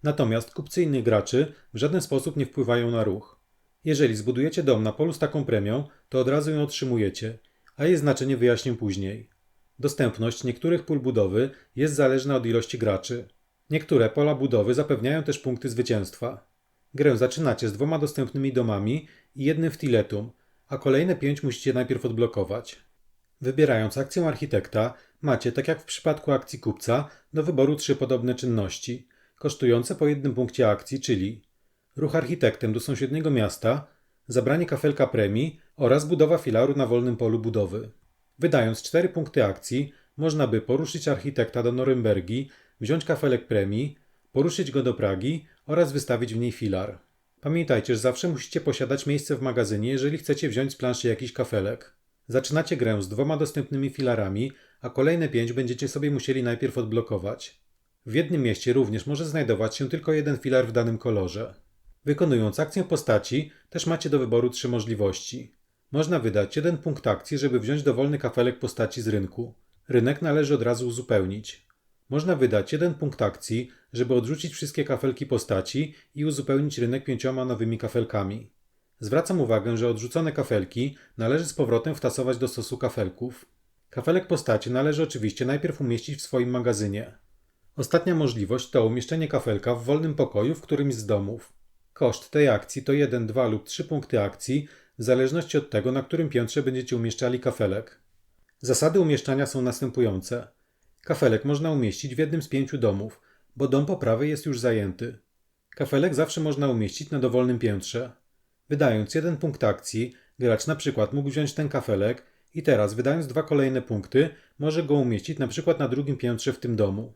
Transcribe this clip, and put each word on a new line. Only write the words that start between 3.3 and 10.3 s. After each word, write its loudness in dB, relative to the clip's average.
Jeżeli 2
zbudujecie 0
dom 4
na 0
polu 0
z -10
taką 0
premią, 0
to 0
od 2
razu 2
ją 0
otrzymujecie, -2
a 0
jej 4
znaczenie 2
wyjaśnię 4
później. -4
Dostępność -2